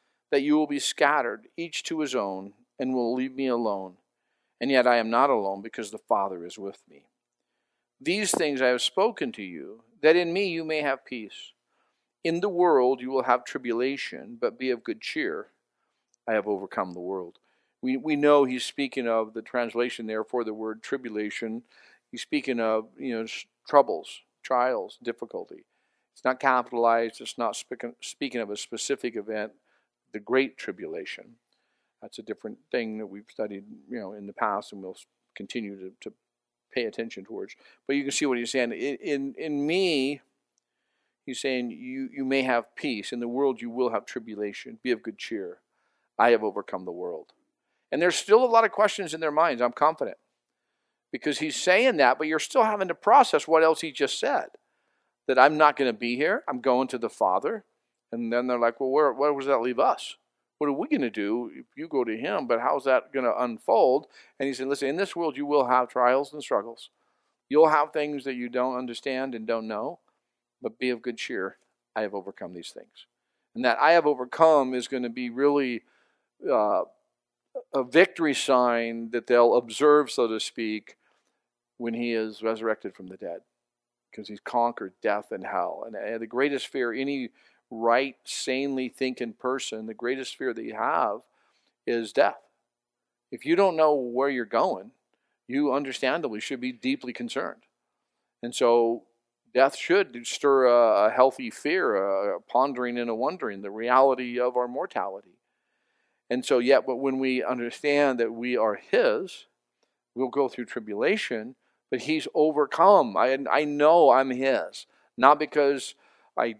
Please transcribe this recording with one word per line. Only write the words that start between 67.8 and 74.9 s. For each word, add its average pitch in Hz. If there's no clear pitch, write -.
things 147
that 135
you 123
don't 127
understand 127
and 110
don't 113
know, 110
but 117
be 127
of 117
good 120
cheer. 95
I 110
have 104
overcome 92
these 85
things." -
And 117
that 120
"I 147
have 165
overcome" 139
is 123
gonna 123